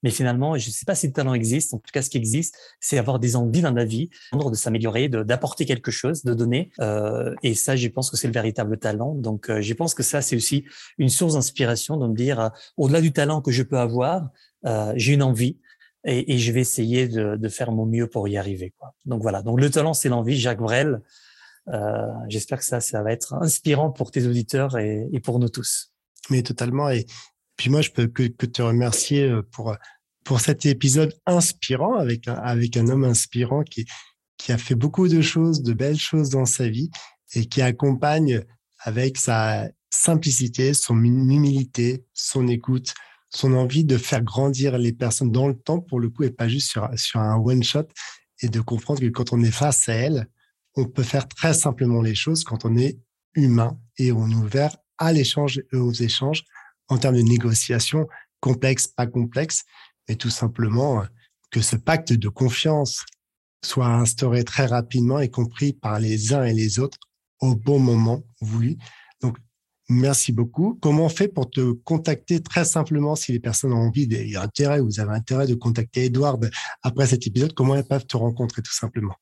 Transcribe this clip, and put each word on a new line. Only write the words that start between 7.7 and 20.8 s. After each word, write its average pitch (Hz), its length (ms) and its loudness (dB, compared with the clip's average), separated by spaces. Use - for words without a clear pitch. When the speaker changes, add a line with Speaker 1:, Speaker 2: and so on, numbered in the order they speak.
Speaker 1:
je 123 120 0
pense 131 220 -4
que - 60 -6
c'est 120 120 -2
le 117 40 -2
véritable 110 460 -2
talent. 113 360 -4
Donc, 113 360 -6
euh, 107 100 -2
je 104 140 -2
pense 165 180 -4
que - 100 -6
ça, 143 200 -2
c'est - 140 -2
aussi 139 280 -2
une 131 140 2
source 160 240 2
d'inspiration 131 640 -2
de 131 80 -2
me 110 80 0
dire, 123 260 0
euh, 113 80 0
au-delà 151 240 4
du 160 100 2
talent 151 300 0
que 139 80 -2
je 123 120 2
peux 131 160 -2
avoir, 127 520 0
euh, 110 320 -2
j'ai 135 160 2
une 143 100 4
envie 123 360 0
et, 135 260 -2
et 127 60 2
je 117 120 0
vais 123 120 2
essayer 120 460 0
de, 107 280 -2
de 110 140 -4
faire 117 220 -4
mon 110 120 0
mieux 113 220 0
pour 110 200 -4
y 101 120 -2
arriver, 95 400 -6
quoi. - 160 -20
Donc 120 160 -6
voilà. 101 220 -2
Donc 117 180 0
le 143 80 4
talent, 156 240 0
c'est 147 160 0
l'envie, 123 300 0
Jacques 117 220 -2
Brel. 123 420 0